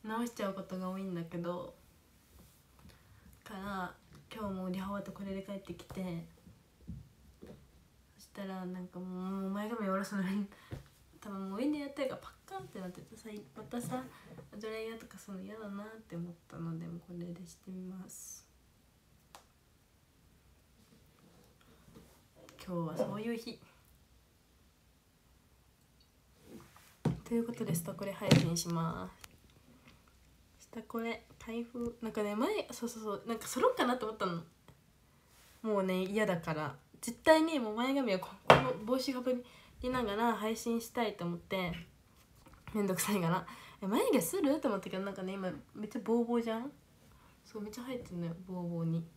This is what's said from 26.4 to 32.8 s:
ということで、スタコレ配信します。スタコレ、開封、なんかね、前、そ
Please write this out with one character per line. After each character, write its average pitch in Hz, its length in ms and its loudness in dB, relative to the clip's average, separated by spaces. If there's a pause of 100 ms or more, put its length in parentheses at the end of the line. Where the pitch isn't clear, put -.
と 233 120 -4
い 233 60 4
う 233 60 0
こ 233 60 -6
と 220 140 -2
で、 180 80 2
ス - 80 0
タ 196 100 -4
コ 196 140 -6
レ 196 60 -4
配 196 180 0 (100)
信 165 160 2
し 165 120 -2
ま 170 420 -2
す。 - 180 -20 (1300)
ス - 140 -20
タ 226 100 -8
コ 226 180 -6
レ、 226 260 -4 (180)
開 233 200 -4
封、 240 360 -4
な 220 100 -4
ん - 20 -12
か 214 100 0
ね、 208 140 0
前、 339 340 0
そ 240 160 -6